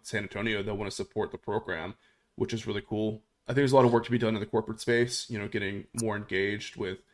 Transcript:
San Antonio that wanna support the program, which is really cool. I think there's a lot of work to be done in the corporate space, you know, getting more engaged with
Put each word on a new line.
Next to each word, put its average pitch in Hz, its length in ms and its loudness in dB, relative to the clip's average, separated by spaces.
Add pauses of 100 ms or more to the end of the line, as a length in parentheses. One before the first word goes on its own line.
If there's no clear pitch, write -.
San 104 200 -4
Antonio 104 380 -2
that 104 140 -4
wanna 101 160 -4
support - 400 -4
the - 80 -12
program, 95 560 -6 (400)
which - 180 -4
is 113 140 -6
really 104 200 -4
cool. 107 360 -2 (240)
I 117 40 -4
think 123 60 2
there's 139 140 6
a 139 40 6
lot 127 100 10
of 120 60 6
work 117 140 4
to - 60 -6
be 120 80 2
done 110 160 2
in 104 60 -4
the 110 40 -4
corporate 110 340 -2
space, 120 500 2
you 113 100 -6
know, 101 80 -6
getting 101 400 -4 (140)
more 107 140 -2
engaged 104 600 -2
with 95 240 -6 (140)